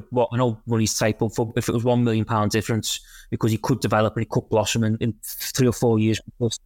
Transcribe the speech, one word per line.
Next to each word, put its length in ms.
what 240
I 40
know 280
money's 320
tight, 220
but 160
for, 200
if 140
it 40
was 100
one 200
million 220
pound 240
difference, 500
because 220
he 80
could 220
develop 340
and 60
he 60
could 220
blossom 340
in, 160
in 140
three 440
or 60
four 260
years, 220
because, 440